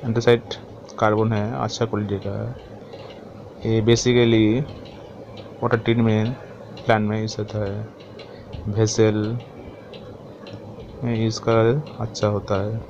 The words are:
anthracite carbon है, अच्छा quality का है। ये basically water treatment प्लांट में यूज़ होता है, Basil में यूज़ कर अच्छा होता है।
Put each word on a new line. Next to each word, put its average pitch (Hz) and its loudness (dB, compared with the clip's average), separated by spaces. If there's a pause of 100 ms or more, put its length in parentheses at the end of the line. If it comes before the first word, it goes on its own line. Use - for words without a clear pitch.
anthracite 117 4 (440)
carbon 110 4
है, 110 -2
अच्छा 110 -2
quality 104 -2
का 101 -6
है। 120 -8 (1160)
ये 110 4
basically 117 6 (920)
water 120 2
treatment 113 2 (500)
प्लांट 107 4
में 107 -2
यूज़ 107 -6
होता 107 -6
है, 104 -4 (800)
Basil 107 2 (1700)
में 113 0
यूज़ 110 0
कर 117 4 (180)
अच्छा 107 -2
होता 101 0
है। 110 -4